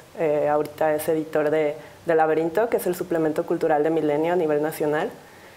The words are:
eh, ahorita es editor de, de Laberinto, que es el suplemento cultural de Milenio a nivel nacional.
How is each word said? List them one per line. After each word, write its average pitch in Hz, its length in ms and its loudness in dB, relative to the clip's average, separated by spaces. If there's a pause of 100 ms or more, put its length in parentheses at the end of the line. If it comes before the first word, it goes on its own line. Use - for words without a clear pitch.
(180)
eh, 151 300 0
ahorita 151 480 0
es 151 120 -4
editor 156 420 0
de, 151 260 0 (280)
de 165 120 2
Laberinto, 160 520 2
que 226 100 0
es - 100 -4
el 175 80 -2
suplemento 165 500 -2
cultural 160 380 2
de 160 60 2
Milenio 156 420 0
a 180 40 0
nivel 151 240 2
nacional. 151 480 -2 (480)